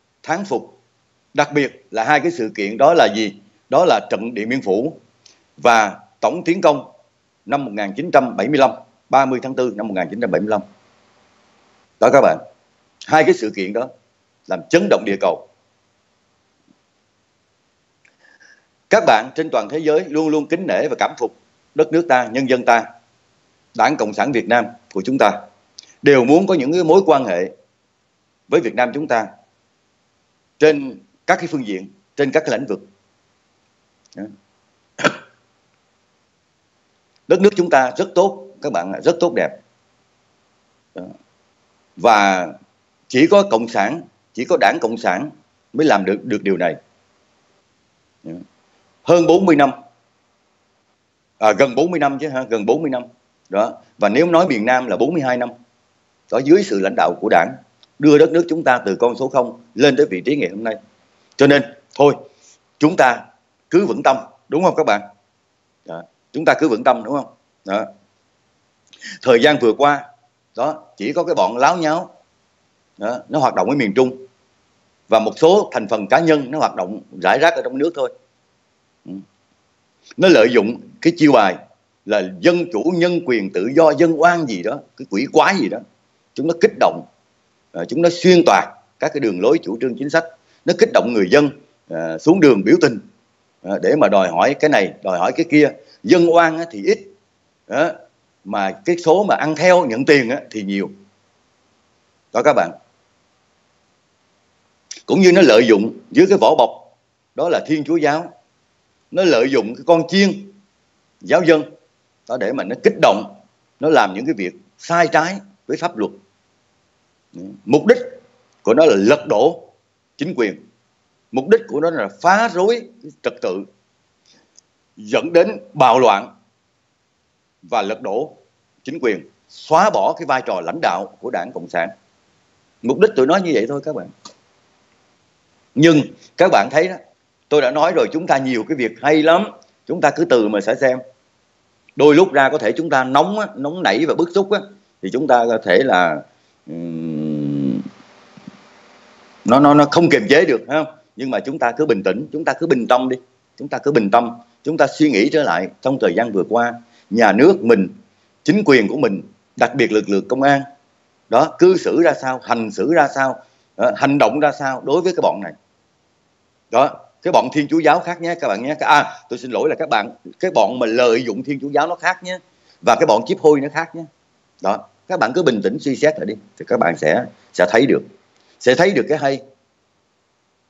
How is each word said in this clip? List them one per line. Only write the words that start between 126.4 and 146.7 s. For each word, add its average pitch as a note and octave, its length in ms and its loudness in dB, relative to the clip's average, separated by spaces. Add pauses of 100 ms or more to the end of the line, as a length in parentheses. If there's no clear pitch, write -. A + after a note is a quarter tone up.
và G#2+ 200 -4
lật G2+ 200 -6
đổ A#2 360 -8 (460)
chính E3 180 -12
quyền, G#2+ 280 -4 (200)
xóa F3+ 400 0
bỏ B2+ 300 -2
cái E3+ 60 -12
vai C3 200 -2
trò G2 160 -6
lãnh E2+ 200 -8
đạo G2 380 -4
của A2+ 140 -12
Đảng F#2 200 -8
Cộng F2 160 -14
sản. E2+ 200 -4 (920)
Mục B2 180 -4
đích G#3+ 160 4
tụi C3 120 2
nó E3 100 2
như F3 160 -2
vậy G#2+ 160 0
thôi C#3+ 140 -8
các D3+ 120 -8
bạn. F2+ 120 -12 (1700)
Nhưng D3+ 260 6 (360)
các F#3 140 4
bạn A2+ 200 2
thấy D#3+ 160 0
đó, F#3 80 -8 (540)
tôi C#3+ 120 2
đã B2+ 100 0
nói D#3 240 0
rồi, B2+ 180 2
chúng D#3+ 140 -6
ta D#3 100 2
nhiều C3 320 -4
cái D#3+ 60 -2
việc A#2 160 -4 (100)
hay D3+ 220 2
lắm, E3+ 220 4 (400)
chúng E3+ 160 -6
ta D3+ 100 2
cứ D#3+ 140 -2
từ A#2+ 220 2
mà G#2 140 -2
sẽ G#2+ 140 -2
xem. C3 240 -2 (960)
Đôi D3 200 6
lúc F#3 180 4
ra C3+ 160 4
có D3+ 80 -4
thể A2+ 140 -2
chúng D#3+ 180 -6
ta C3+ 140 2
nóng D#3 360 0
á, G3+ 160 -4
nóng D3+ 280 -8
nảy A#2 220 0
và C3+ 100 0
bức E3+ 200 -2
xúc G3 160 0
á, G3+ 80 0 (420)
thì F#2+ 120 -6
chúng C3+ 140 -4
ta A#2+ 180 4
có A#2 180 0
thể F#2 200 2
là, F2+ 380 2 (460)
ừm, D2+ 1120 -6 (1600)